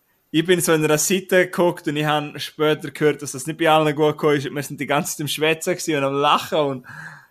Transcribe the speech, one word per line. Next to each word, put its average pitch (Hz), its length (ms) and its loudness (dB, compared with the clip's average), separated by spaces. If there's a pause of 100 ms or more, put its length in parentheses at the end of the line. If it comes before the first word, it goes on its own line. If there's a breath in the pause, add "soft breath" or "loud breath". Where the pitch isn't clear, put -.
(300)
ich 160 160 0
bin 180 160 4
so 170 120 2
in 156 120 2
einer 151 120 4
Seite 185 480 2
geguckt 175 420 0
und 147 100 -2
ich 151 80 -2
habe 147 340 -2
später 151 520 -2
gehört, 147 300 0
dass 143 100 -10
das 135 160 -10
nicht 156 100 -6
bei 165 120 2
allen 156 260 4
gut 151 180 2
gekommen 151 240 2
ist. 139 160 -4
Wir 143 100 -4
sind 139 160 -12
die 143 60 -6
ganze 143 280 0
Zeit - 80 -10
im 147 60 -6
Schwätzen 160 460 0
gewesen 165 240 -2
und 139 60 0
am 139 100 0
Lachen 147 460 2
und 139 260 -2 (460 loud breath)